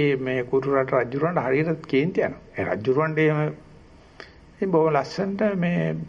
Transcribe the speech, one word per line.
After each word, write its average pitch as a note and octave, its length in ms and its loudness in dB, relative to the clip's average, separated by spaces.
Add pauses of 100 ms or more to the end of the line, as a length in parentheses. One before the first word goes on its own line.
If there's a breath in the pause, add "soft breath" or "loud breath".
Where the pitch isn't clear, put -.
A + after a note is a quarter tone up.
(180)
මේ B2+ 260 -2
කුරු C3+ 300 0
රට C3+ 200 2
රජුරවන්ට C#3 480 0
හරියට D#3 460 0
කේන්ති D#3 340 2
යනවා. D#3 200 -4 (100)
ඒ G3 140 -4
රජුරවන්ට D3+ 520 0
එහෙම D3+ 220 4 (1120 loud breath)
ඉතින් F#3+ 220 -4
බොහොම D#3+ 200 4
ලස්සනට F#3+ 500 -2 (140)
මේ E3+ 400 0 (140)